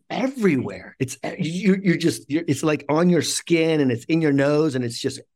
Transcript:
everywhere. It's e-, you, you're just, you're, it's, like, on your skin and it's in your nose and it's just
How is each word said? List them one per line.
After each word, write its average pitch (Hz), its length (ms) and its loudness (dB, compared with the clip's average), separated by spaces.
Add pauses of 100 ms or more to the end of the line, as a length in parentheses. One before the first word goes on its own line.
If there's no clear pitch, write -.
everywhere. 160 880 -2
It's 131 240 -4
e-, 160 160 -8
you, 185 440 0
you're 185 140 2
just, - 340 -2
you're, 165 160 -2
it's, 139 160 -2
like, 151 260 0
on 165 200 4
your 165 120 4
skin 160 580 0
and 131 120 2
it's 117 140 -4
in 165 160 0
your 147 120 2
nose 147 400 2
and 127 100 -2
it's 120 160 -6
just - 220 -6 (140)